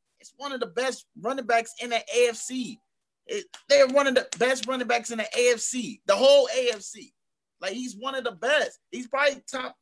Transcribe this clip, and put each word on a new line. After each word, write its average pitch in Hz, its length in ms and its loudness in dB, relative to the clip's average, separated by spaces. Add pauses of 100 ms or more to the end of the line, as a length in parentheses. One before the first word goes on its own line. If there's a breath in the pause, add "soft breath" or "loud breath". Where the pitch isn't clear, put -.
(200)
is - 160 -20
one 277 160 -10
of 262 80 -8
the 233 60 -2
best 247 400 -6 (140)
running 254 240 -6
backs 233 280 0 (100)
in 240 80 -8
the 233 60 0
A 240 320 2
F 226 80 -4
C. 247 420 -8 (480)
It, 202 180 -8 (240)
they're 277 200 8
one 277 180 2
of 262 80 0
the 247 120 2 (120)
best 240 280 0
running 254 200 -4
backs 233 240 -2
in 233 80 -6
the 214 80 -4 (100)
A 247 160 4
F 226 80 -2
C, 233 460 -6
the 196 80 4
whole 269 420 6
A 247 160 0
F 208 100 -10
C. 196 300 -18 (480)
Like, 185 120 -6
he's 233 240 -8
one 262 180 -8
of 254 100 -6
the 233 80 -4
best. 233 460 -2 (120)
He's 240 180 -10
probably 277 420 0
top 254 320 -10